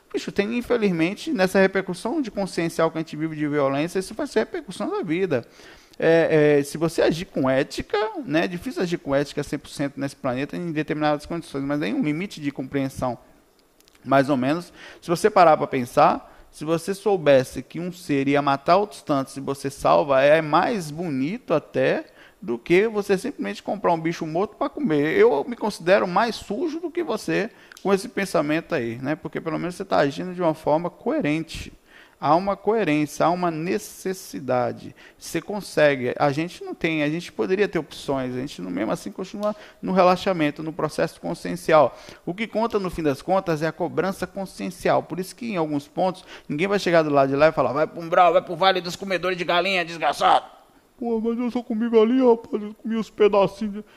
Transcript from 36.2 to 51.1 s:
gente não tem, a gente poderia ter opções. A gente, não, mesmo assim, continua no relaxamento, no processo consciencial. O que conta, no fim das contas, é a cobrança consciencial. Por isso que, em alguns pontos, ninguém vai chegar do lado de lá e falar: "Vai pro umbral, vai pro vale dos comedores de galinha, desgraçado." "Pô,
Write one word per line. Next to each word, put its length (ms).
gente 320
não 100
tem, 300
a 80
gente 220
poderia 340
ter 140
opções. 560
A 20
gente, 240
não, 80
mesmo 220
assim, 180
continua 460
no 80
relaxamento, 720
no 100
processo 480
consciencial. 800
O 80
que 140
conta, 320
no 120
fim 120
das 180
contas, 400
é 60
a 60
cobrança 520
consciencial. 800
Por 160
isso 160
que, 160
em 60
alguns 320
pontos, 360
ninguém 200
vai 100
chegar 240
do 80
lado 200
de 40
lá 140
e 40
falar: 200
"Vai 160
pro 120
umbral, 320
vai 100
pro 120
vale 260
dos 140
comedores 420
de 80
galinha, 400
desgraçado." 640
"Pô, 240